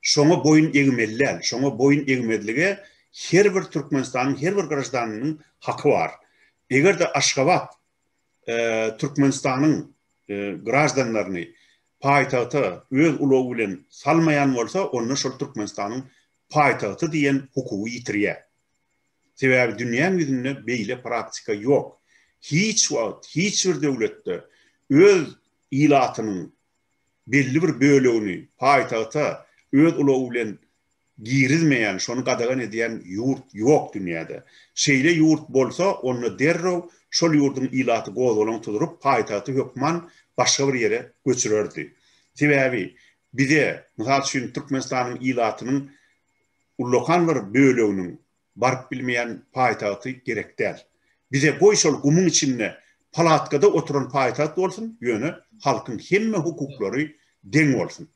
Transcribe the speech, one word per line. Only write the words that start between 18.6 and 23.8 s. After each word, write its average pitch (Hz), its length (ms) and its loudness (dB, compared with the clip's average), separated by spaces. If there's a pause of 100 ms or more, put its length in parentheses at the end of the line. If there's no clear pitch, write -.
Sebäbi 127 380 2 (100)
dünýäň 123 300 0 (100)
ýüzünde 135 300 -2 (140)
beýle 120 360 -6
praktika 113 500 -8
ýok. 113 460 -2 (440)
Hiç 202 460 0
wagt, 113 380 -4 (100)
hiç 190 300 -2
bir 156 160 -2